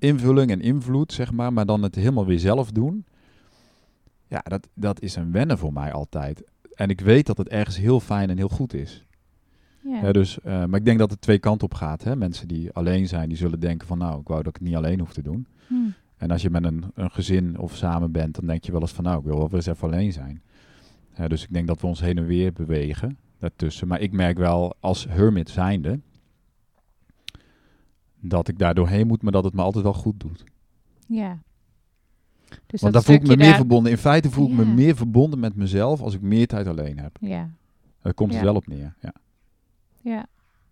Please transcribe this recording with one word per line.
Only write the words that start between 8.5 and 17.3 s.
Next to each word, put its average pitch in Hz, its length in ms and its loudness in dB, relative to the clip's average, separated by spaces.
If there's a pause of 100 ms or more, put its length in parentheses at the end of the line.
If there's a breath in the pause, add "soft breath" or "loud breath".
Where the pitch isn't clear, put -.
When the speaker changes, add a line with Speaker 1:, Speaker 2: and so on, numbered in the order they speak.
Speaker 1:
is. - 320 -10 (800)
Speaker 2:
Ja. 262 160 -6
Speaker 1:
Hè, 196 140 2
dus, 95 280 2
eh, 92 240 -4
maar 95 140 0
ik 107 60 -2
denk 113 140 4
dat 104 120 2
het 101 100 -10
twee 104 180 4
kanten 107 280 0
op - 60 -10
gaat, 78 300 -8
hè. 123 120 -4
Mensen 90 320 -6
die 82 240 -6
alleen 90 360 0
zijn, 85 220 -4
die 82 80 -6
zullen 85 220 -2
denken 85 280 -4
van, 87 100 -4
"Nou, 82 220 -4
ik 76 80 -16
wou 80 160 -2
dat 78 120 -8
ik - 40 -18
het 87 100 -8
niet 82 80 -2
alleen 80 220 0
hoef 82 140 -6
te - 80 -8
doen." 82 260 -6 (200 loud breath)
Speaker 2:
Hmm. 240 260 -2 (240 loud breath)
Speaker 1:
En 85 140 -4
als 82 100 0
je 92 80 -2
met 85 140 0
een, 82 200 -2 (100)
een 92 180 -6
gezin 90 480 -2